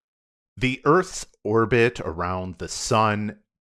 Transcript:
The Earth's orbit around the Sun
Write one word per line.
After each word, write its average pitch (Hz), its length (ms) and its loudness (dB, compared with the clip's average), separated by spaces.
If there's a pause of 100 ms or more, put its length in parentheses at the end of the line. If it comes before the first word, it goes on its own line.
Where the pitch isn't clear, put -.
(560)
The 131 300 -2
Earth's 175 400 2 (180)
orbit 113 580 2
around 90 580 -6
the 87 80 -8
Sun 107 720 0 (220)